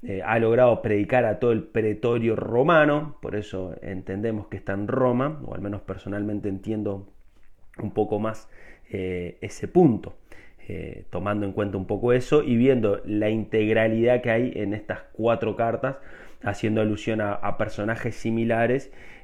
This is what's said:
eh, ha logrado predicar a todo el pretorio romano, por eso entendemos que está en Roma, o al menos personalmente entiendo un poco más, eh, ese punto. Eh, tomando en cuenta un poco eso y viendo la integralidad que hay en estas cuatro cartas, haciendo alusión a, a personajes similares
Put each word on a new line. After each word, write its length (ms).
eh, 220
ha 160
logrado 420
predicar 440
a 120
todo 140
el 100
pretorio 720
romano, 880
por 140
eso 460
entendemos 640
que 80
está 160
en 160
Roma, 580
o 80
al 60
menos 220
personalmente 640
entiendo 580
un 140
poco 260
más, 300
eh, 520
ese 260
punto. 480
Eh, 380
tomando 360
en 60
cuenta 260
un 80
poco 260
eso 320
y 120
viendo 480
la 240
integralidad 920
que 100
hay 240
en 180
estas 280
cuatro 460
cartas, 400
haciendo 380
alusión 400
a, 120
a 260
personajes 560
similares 800